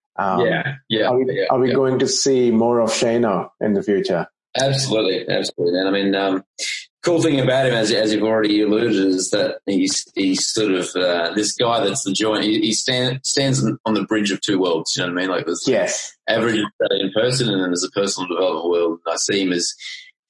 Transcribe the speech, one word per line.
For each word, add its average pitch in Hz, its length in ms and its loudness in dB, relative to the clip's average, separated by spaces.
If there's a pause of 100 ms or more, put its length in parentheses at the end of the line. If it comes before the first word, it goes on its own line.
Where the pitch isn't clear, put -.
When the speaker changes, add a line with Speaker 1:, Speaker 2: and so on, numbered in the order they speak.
(180)
Speaker 1:
Um, 95 280 0
Speaker 2:
Yeah, 90 300 -2 (140)
yeah, 107 200 0
Speaker 1:
are 127 80 2
we, 131 100 2
Speaker 2:
yeah, - 240 -2
Speaker 1:
are 131 80 2
we 127 100 2
Speaker 2:
yeah. 120 60 2
Speaker 1:
going 131 240 2
to 131 80 2
see 123 440 2
more 117 280 4
of 110 100 2
Shano 113 600 0 (100)
in 113 140 0
the 98 100 0
future? 95 440 0 (320)
Speaker 2:
Absolutely, 127 720 0
absolutely, 92 480 -2
man. 95 100 0
I 95 40 0
mean, 98 240 0
um, 95 280 0 (600)
cool 170 180 2
thing 151 180 2
about 127 280 2
him, 123 60 2
as, 113 180 2
as 110 220 2
you've 101 100 0
already 107 380 2
alluded, 107 340 2
is 95 360 0
that 98 340 0
he's, 95 400 0 (100)
he's 95 320 0
sort 107 260 0
of, 90 220 -2
uh, 87 380 0
this 101 200 -2
guy 117 300 0
that's 95 200 -2
the 98 80 -2
joint. 107 320 0
He, 107 160 0
he 110 140 0
stand, 127 520 -2
stands 135 380 0
on, 110 220 0
on 110 80 0
the 98 100 0
bridge 104 280 0
of 95 100 -4
two 98 180 0
worlds. 82 360 0
You 92 80 -2
know 87 100 -4
what 90 40 -2
I 90 40 -2
mean? 92 100 -2
Like, 90 140 -2
there's 85 200 -4
the 135 60 2
Speaker 1:
Yes. - 440 -2 (140)
Speaker 2:
average 113 300 2 (220)
Australian 98 320 0
person, 123 360 0
and 95 120 0
then 92 80 0
there's 87 160 -2
a - 60 -8
personal 98 380 -2
development 85 400 -2
world. 85 360 0
And 82 80 -2
I 78 40 -6
see 101 240 0
him 90 120 0
as 87 200 -2 (560)